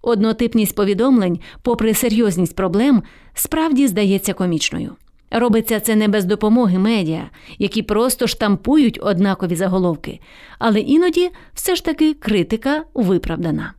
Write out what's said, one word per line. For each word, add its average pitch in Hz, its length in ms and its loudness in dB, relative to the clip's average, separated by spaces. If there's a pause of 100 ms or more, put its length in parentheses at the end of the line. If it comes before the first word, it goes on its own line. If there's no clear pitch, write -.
Однотипність 220 720 0
повідомлень, 202 640 2 (220)
попри 220 320 0
серйозність 214 600 0
проблем, 202 480 2 (300)
справді 311 540 0
здається 196 460 0
комічною. - 580 -4 (400)
Робиться 226 480 0
це 220 160 0
не 214 120 2
без 208 180 0
допомоги 208 540 2
медіа, 185 500 -2 (300)
які 202 220 -2
просто 233 460 -2
штампують 233 760 0
однакові 185 520 0
заголовки, 180 640 -2 (400)
але 220 200 2
іноді 349 500 2 (240)
все - 220 -4
ж 349 100 -8
таки 311 280 0
критика 220 680 -2 (100)
виправдана. 175 840 -2